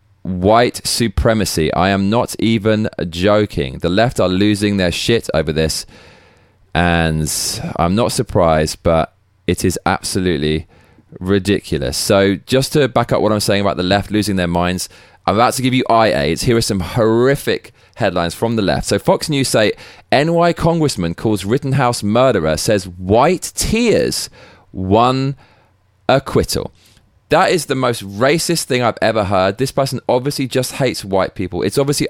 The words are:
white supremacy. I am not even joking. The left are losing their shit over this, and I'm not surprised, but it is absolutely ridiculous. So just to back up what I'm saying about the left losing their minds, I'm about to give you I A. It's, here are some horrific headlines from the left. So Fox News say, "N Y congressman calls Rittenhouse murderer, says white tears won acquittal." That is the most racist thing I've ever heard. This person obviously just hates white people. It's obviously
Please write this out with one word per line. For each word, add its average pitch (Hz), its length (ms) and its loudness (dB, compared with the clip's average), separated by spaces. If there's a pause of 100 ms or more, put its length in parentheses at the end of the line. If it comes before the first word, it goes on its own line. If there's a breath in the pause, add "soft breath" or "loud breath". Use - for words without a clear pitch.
(240)
white 101 640 2
supremacy. 107 880 0
I 92 140 2
am 98 200 2
not 110 300 -2
even 107 500 0 (220)
joking. 87 680 0
The 85 100 -2
left 110 320 0
are 92 80 2
losing 101 480 2
their 90 160 0
shit - 420 -2
over 80 180 0
this, 78 320 -2 (880 loud breath)
and 82 560 0 (460)
I'm 85 220 0
not 120 160 0
surprised, 82 720 0
but 82 320 0 (320)
it 90 160 -2
is 90 200 0
absolutely 80 840 -2 (500 soft breath)
ridiculous. 92 760 -2
So 98 400 2 (100)
just 131 280 0
to 147 120 2
back 117 240 0
up 127 100 0
what 104 120 2
I'm 104 80 0
saying 101 220 0
about 90 140 0
the 82 60 -2
left 95 300 0
losing 104 240 0
their 90 100 0
minds, 87 420 -2 (380 loud breath)
I'm 92 80 2
about 113 200 2
to 131 80 -6
give 127 120 0
you 131 160 2
I 113 200 4
A. 71 200 0
It's, - 140 -2
here 120 120 2
are 113 40 2
some 104 180 -2
horrific 117 920 0 (240 soft breath)
headlines 87 360 0
from 117 220 -2
the 110 80 0
left. 78 240 0
So 101 140 0
Fox - 280 0
News 135 200 -2
say, 110 240 2 (400 loud breath)
"N 156 220 2
Y 170 180 2
congressman 147 600 0
calls 104 300 -2
Rittenhouse 127 600 0
murderer, 104 520 2
says 104 300 0
white 101 720 0
tears 185 720 0 (420 loud breath)
won 123 640 2 (720 soft breath)
acquittal." - 640 0 (640 soft breath)
That 160 180 4
is 165 140 0
the 139 100 -4
most 123 320 -2
racist 143 580 0
thing 127 180 -2
I've 113 180 0
ever 107 240 2
heard. 98 320 0
This 135 160 -4
person 135 340 -2
obviously 131 400 0
just 127 260 -2
hates - 300 -2
white 95 320 -2
people. - 280 -6
It's 104 160 -2
obviously 143 320 0